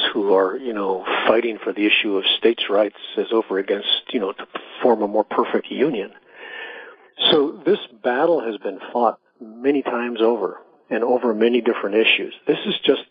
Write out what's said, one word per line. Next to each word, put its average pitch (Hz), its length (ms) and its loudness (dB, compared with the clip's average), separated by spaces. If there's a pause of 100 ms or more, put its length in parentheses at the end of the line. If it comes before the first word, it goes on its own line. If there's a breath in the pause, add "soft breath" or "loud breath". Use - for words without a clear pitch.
(120)
who 101 220 2
are, 95 240 2
you 123 160 -6
know, 95 300 -4 (220)
fighting 113 380 2
for 107 80 -4
the 104 140 0
issue 104 320 2
of 95 60 -4 (120)
states' - 320 0
rights 104 300 2 (180)
as 101 160 -2
over 107 260 0
against, - 540 -2
you 127 80 0
know, 98 120 -2
to - 140 -12 (360)
form 113 200 4
a 101 60 0
more 107 160 2
perfect - 460 0
union. 113 420 0 (1200 loud breath)
So 147 340 2
this 202 160 0 (240)
battle 135 400 2
has 107 140 -6
been 95 200 -8 (140)
fought 120 260 2 (220)
many 123 420 0
times 120 380 -4
over 110 380 2 (320)
and 113 120 -2
over 123 320 2
many 117 260 4
different 107 360 0
issues. - 360 2 (140)
This 156 180 2
is 202 100 -2 (100)
just - 260 2